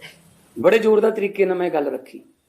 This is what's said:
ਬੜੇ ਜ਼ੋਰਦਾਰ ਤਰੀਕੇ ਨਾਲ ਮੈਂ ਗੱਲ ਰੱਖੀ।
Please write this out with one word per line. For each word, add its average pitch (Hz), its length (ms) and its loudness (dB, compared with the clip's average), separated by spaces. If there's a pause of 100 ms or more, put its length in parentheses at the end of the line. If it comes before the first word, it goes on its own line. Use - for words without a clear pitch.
(580)
ਬੜੇ 185 200 4
ਜ਼ੋਰਦਾਰ 214 320 4
ਤਰੀਕੇ 196 360 -2
ਨਾਲ 185 120 -2
ਮੈਂ 180 120 -2
ਗੱਲ 151 160 -2
ਰੱਖੀ। - 340 -10 (280)